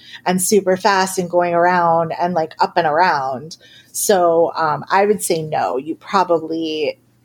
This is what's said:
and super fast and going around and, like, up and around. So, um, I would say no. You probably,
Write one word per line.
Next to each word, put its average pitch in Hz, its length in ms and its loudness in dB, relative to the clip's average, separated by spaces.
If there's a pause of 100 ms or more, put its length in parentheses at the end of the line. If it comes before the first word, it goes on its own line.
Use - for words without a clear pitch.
(240)
and 180 160 0
super 185 380 2
fast 190 400 2
and 175 140 -4
going 175 240 2
around 170 640 2
and, 175 160 -2
like, 160 240 -2
up 190 180 0
and 165 80 2
around. 151 720 0 (340)
So, 170 640 2
um, 151 360 -2
I 196 160 2
would 208 160 0
say 165 180 -2
no. 143 360 -4
You 151 180 -8
probably, 160 1040 -2 (260)